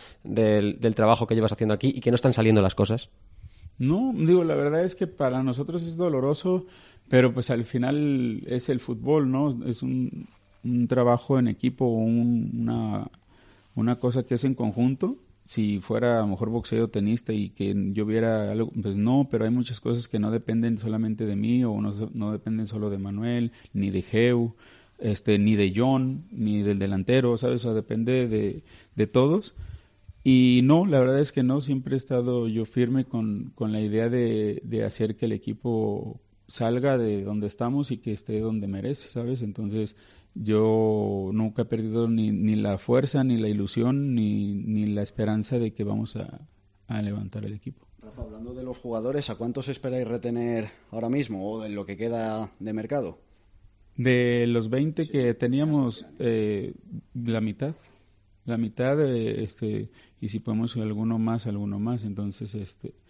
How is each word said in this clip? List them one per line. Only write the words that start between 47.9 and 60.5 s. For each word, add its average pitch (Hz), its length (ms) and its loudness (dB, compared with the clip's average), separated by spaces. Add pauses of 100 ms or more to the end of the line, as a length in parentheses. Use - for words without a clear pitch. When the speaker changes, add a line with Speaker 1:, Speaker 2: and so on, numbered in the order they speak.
Speaker 3:
Rafa, 110 200 -20
hablando 113 320 -12
de 127 100 -12
los 127 140 -10
jugadores, 123 520 -4
¿a 107 60 -6
cuántos 120 340 -6
esperáis 127 380 -4
retener 120 640 -2 (220)
ahora 113 180 -4
mismo 107 420 -2
o 110 100 -8
de 107 80 -8
lo 104 160 -8
que 98 120 -8
queda 110 640 -4
de 107 140 -6
mercado? 113 460 -4 (800)
Speaker 2:
De 123 500 2
los 117 220 0
veinte 156 360 0
Speaker 3:
Sí, - 40 -8
Speaker 2:
que 123 240 2
teníamos, 135 640 0
Speaker 3:
sí, - 100 -16
sí. - 120 -20
Speaker 2:
eh, 107 540 0 (400)
la 117 280 -2
mitad, 110 340 -4 (680)
la 117 120 -2
mitad, 127 480 0
eh, 113 380 -2
este, 107 460 -6 (300)
y 107 100 -6
si 107 100 -4
podemos 113 380 -4